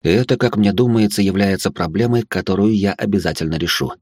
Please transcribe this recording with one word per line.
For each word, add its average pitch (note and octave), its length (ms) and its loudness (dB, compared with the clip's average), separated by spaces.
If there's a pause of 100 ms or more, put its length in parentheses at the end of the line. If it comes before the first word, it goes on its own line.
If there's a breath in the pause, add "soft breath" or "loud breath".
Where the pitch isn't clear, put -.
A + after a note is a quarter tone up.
И E2 60 0
это, A#2+ 280 2
как A#2+ 200 0
мне G2+ 160 2
думается, A2 500 2
является G2 480 0
проблемой, A2 520 0
которую G2+ 540 0
я G2 160 0
обязательно E2 640 -2
решу. D#2 460 -2